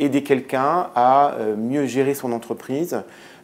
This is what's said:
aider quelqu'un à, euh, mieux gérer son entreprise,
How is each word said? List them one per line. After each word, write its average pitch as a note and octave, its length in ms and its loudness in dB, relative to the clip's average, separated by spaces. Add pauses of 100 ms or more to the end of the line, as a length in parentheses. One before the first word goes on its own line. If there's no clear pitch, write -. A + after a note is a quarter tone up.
aider C#3 220 0
quelqu'un C#3 680 0
à, C3+ 420 4
euh, G#2+ 200 -2
mieux B2+ 300 -2
gérer C3+ 280 0
son C3 200 -6
entreprise, A#2+ 680 -6 (420)